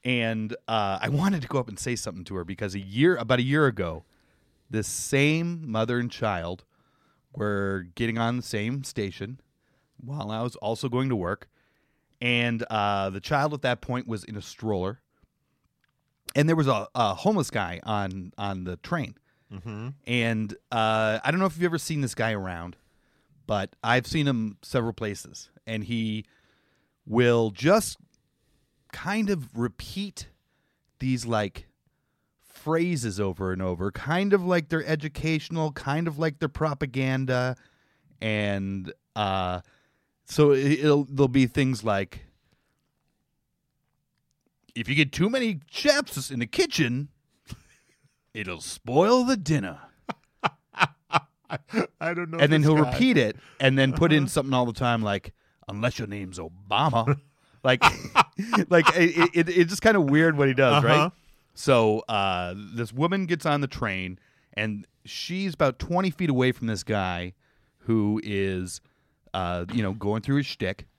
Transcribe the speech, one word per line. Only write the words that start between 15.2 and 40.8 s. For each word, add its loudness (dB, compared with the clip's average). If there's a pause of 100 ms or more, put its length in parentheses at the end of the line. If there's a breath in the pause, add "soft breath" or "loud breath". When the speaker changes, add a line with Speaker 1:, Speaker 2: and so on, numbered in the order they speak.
Speaker 1:
And 4
there 6
was 2
a, 0
a 2
homeless 0
guy -4
on, -4
on -6
the -8
train. -6 (380)
Speaker 2:
Mm-hmm. -10 (180)
Speaker 1:
And, 0 (180)
uh, 2
I 0
don't -2
know 2
if -4
you've 0
ever 0
seen -4
this -4
guy -2
around, -8 (680)
but -2
I've 2
seen 0
him -2
several -2
places. -10 (180)
And -6
he -4 (840)
will 4
just 2 (960)
kind -2
of -4
repeat -6 (720)
these, -2
like, -2 (720)
phrases -2
over -2
and -4
over, -2
kind -2
of 0
like 0
they're -2
educational, -4
kind -4
of -6
like -2
they're -2
propaganda. -2 (680 soft breath)
And, -2 (220)
uh, 0 (640)
so 4
it, 4
it'll, 4